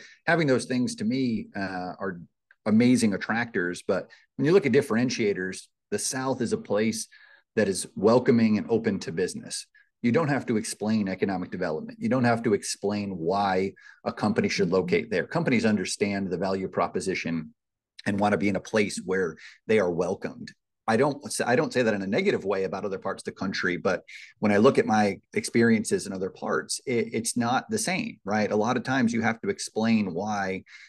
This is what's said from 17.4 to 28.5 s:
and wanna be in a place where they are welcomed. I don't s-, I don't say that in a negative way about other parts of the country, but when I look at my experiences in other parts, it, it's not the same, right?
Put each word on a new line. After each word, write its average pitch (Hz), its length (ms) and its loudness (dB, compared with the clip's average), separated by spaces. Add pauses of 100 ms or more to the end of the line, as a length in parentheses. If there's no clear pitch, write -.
and 101 140 -2
wanna 104 180 2
be 98 100 0
in 95 100 0
a - 40 -8
place 104 420 0
where 92 340 -2 (280)
they 110 140 4
are 90 100 2
welcomed. 87 600 -4 (360)
I 113 100 2
don't 143 280 0
s-, - 160 -4
I 120 140 0
don't 147 180 2
say 127 80 2
that 110 140 2
in 98 80 -2
a 95 40 -4
negative 131 380 0
way 98 200 0
about 95 200 -6
other 95 140 -6
parts - 220 -6
of - 40 -16
the - 140 -8
country, 90 380 -2
but 90 260 0 (340)
when 107 140 2
I 104 60 6
look 120 200 6
at 113 80 4
my 107 320 2 (160)
experiences 113 720 2
in 98 80 -8
other 92 160 -4
parts, - 560 -4
it, 117 280 -2
it's 113 220 -4
not - 360 0
the 220 80 0
same, - 440 -4
right? 196 280 0